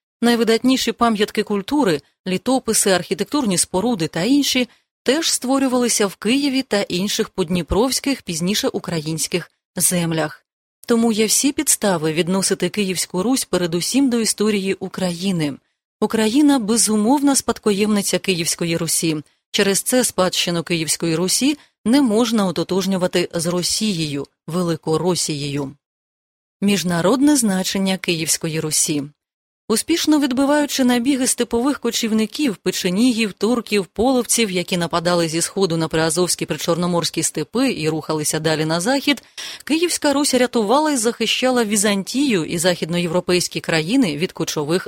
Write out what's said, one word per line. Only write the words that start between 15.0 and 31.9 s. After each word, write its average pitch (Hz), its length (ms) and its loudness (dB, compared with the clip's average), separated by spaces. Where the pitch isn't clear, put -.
Україна — 226 580 4
безумовна 233 760 2
спадкоємниця 208 840 0
Київської 170 580 -2
Русі. 160 400 0
Через 196 300 2
це 247 220 2
спадщину 175 600 0
Київської 160 520 -2
Русі 190 420 0
не 262 160 4
можна 220 440 2
ототожнювати 180 880 0
з 165 120 -2
Росією, 165 840 -2
Великоросією. 156 1200 -2
Міжнародне 202 720 2
значення 196 640 0
Київської 160 640 -2
Русі. 151 440 -2
Успішно 302 520 2
відбиваючи 277 640 0
набіги 247 440 2
степових 240 520 -2
кочівників, 220 760 -2